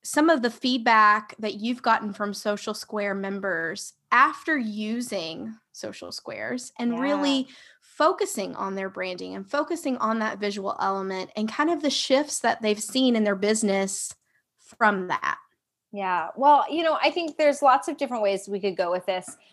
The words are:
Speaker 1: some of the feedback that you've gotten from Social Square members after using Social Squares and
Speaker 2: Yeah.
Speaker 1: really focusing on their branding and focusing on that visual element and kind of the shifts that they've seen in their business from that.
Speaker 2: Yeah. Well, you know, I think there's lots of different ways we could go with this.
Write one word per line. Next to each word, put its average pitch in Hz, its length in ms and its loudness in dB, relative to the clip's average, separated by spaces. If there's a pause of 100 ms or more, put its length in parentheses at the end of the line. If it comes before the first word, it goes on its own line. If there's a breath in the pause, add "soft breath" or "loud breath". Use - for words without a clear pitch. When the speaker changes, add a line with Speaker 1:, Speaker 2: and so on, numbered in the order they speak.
Speaker 1:
some 302 260 2
of 311 140 4
the 233 80 0
feedback 220 880 4
that 214 160 -6
you've 233 260 -4
gotten 214 320 0
from 202 220 -4
Social 208 400 -4
Square 202 400 -4
members 196 760 -4 (180)
after 294 480 4
using 214 960 -6 (180)
Social - 380 -12
Squares 113 680 -8
and 240 140 -2
Speaker 2:
Yeah. 233 80 -4
Speaker 1:
really 277 480 0 (320 loud breath)
focusing 330 760 0
on 196 180 -4
their 190 160 -6
branding 185 460 -8
and 196 120 -12
focusing 302 500 -2
on 226 200 0
that 214 200 -4
visual 202 420 -4
element 190 560 -4
and 214 120 -2
kind 302 220 0
of 302 120 0
the 294 80 2
shifts 277 500 0
that - 220 0
they've 214 200 0
seen 262 320 2
in 220 80 4
their 202 140 2
business 196 760 0 (460)
from 202 480 2
that. - 320 -2 (540)
Speaker 2:
Yeah. 185 420 -2
Well, 277 340 6
you 320 140 -2
know, 320 180 2
I 294 120 2
think 330 240 -4
there's 294 260 4
lots 262 240 6
of 302 100 -4
different 240 280 -2
ways 196 240 0
we 196 100 -4
could 185 180 -2
go 175 140 -2
with 180 160 -2
this. 185 300 -4 (160 soft breath)